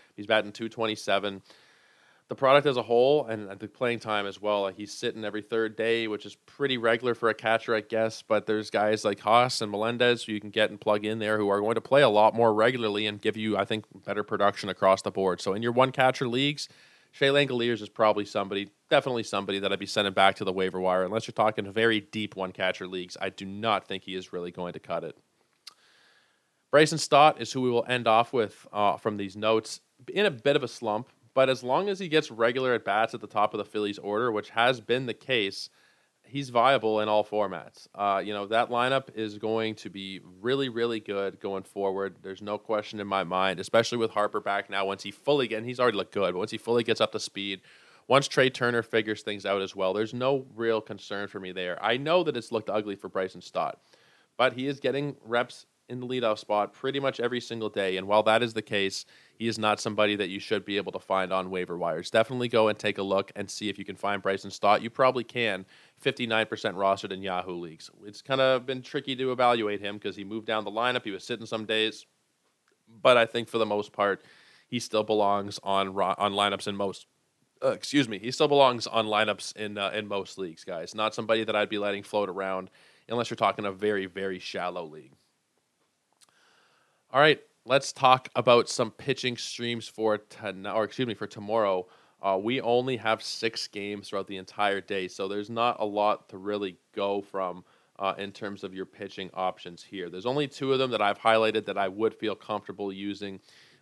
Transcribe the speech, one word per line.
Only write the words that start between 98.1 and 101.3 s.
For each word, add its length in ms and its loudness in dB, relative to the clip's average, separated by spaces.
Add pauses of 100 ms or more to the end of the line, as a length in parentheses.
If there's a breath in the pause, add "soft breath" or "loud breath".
in 160 -8
terms 320 -10
of 80 -10
your 120 -8
pitching 480 -12
options 480 -6
here. 280 -12
There's 160 -10
only 240 -2
two 240 -2
of 60 2
them 120 0
that 100 0
I've 180 2
highlighted 480 4